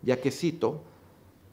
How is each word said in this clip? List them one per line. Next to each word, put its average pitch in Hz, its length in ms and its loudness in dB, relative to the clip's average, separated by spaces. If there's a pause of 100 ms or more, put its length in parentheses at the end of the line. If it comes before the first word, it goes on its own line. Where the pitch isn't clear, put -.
ya 127 180 2
que, 139 100 0
cito, 151 520 0 (720)